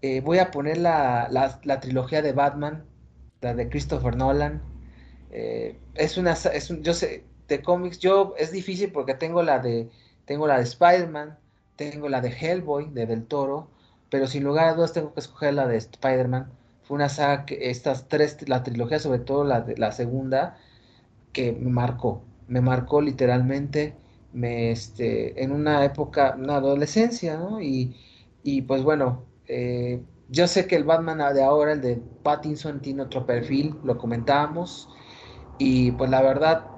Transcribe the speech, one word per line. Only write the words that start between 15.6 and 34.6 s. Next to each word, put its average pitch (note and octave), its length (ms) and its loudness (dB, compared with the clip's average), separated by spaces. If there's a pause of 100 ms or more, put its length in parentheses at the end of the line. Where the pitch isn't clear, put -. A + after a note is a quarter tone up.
de A#2 100 0
Spider-Man. B2+ 760 -2 (320)
Fue C#3+ 120 -8
una C#3+ 120 0
saga C#3+ 380 0
que, C3 240 -6
estas B2+ 400 -4
tres, D3 400 0
la B2+ 120 2
trilogía, A#2+ 380 -2
sobre C3+ 200 0
todo C#3 260 0
la B2+ 160 2
de, A2+ 160 -6
la G#2+ 160 0
segunda, C3 640 -2 (760)
que B2 220 -2
me B2 160 -4
marcó, B2 520 0 (280)
me B2 100 0
marcó B2+ 400 2
literalmente, C#3 960 0 (380)
me, A#2 380 -2
este, A2+ 720 -4
en C3+ 120 -2
una D3 320 2
época, C#3+ 520 2
una C#3 200 -2
adolescencia, D3+ 800 0
¿no? G3+ 240 -6
Y, C3 340 -2 (480)
y C#3 200 0
pues C3 200 0
bueno, C3+ 480 0 (160)
eh, B2 540 -4 (280)
yo E3 180 4
sé F3+ 200 2
que F#3 80 2
el D3+ 80 4
Batman D#3+ 500 2
de C3+ 100 6
ahora, D3 300 6
el D3 80 -2
de A#2+ 200 -2 (220)
Pattinson, D3 580 -2
tiene C#3 220 -6
otro B2+ 220 -6
perfil, C3+ 580 0
lo B2 140 0
comentábamos, C#3+ 920 -2 (680)